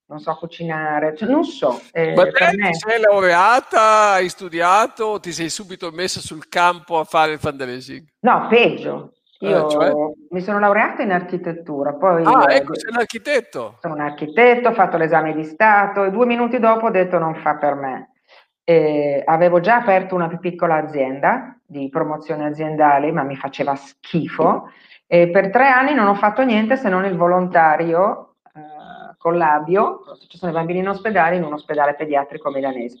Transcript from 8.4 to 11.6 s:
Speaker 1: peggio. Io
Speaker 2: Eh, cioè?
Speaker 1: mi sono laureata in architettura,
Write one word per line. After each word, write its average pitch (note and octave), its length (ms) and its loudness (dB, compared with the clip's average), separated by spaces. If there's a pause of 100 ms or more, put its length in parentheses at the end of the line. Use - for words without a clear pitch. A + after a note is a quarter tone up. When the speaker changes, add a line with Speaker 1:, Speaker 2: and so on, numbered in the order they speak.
Speaker 1:
peggio. D3+ 600 0 (300)
Io F#3+ 240 0
Speaker 2:
Eh, - 40 -2
cioè? D3+ 200 2 (400)
Speaker 1:
mi F3+ 100 -6
sono G3+ 200 -4
laureata G#3 420 0
in A3 100 -2
architettura, E3 840 -6